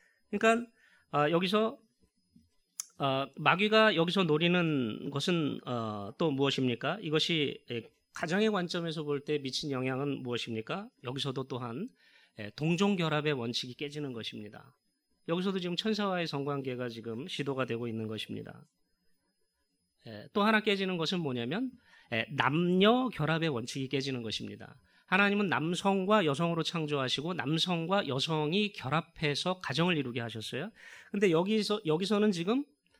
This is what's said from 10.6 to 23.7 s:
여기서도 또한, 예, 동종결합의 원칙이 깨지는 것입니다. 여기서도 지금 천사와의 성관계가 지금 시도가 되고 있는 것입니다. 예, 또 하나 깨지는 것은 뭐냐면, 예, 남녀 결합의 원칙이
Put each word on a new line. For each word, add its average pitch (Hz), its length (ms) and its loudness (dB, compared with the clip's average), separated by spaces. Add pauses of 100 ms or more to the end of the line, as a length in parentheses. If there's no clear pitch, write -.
여기서도 131 440 -6
또한, 127 420 -6 (500)
예, 104 160 -10
동종결합의 160 800 2
원칙이 123 420 -4
깨지는 147 380 -8
것입니다. 110 600 -12 (540)
여기서도 185 320 0
지금 175 160 -2
천사와의 196 520 0
성관계가 135 640 -4
지금 113 380 -8
시도가 135 380 -4
되고 117 220 -4
있는 110 200 -4
것입니다. 110 580 -10 (1400)
예, 104 260 -12
또 202 100 2
하나 220 160 4
깨지는 196 380 0
것은 165 240 0
뭐냐면, 143 500 -2 (400)
예, 113 180 0
남녀 180 800 4
결합의 160 400 0
원칙이 131 380 -4